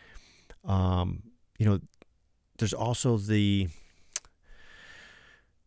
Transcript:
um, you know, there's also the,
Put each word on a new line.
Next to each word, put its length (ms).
um, 600
you 80
know, 140
there's 140
also 460
the, 500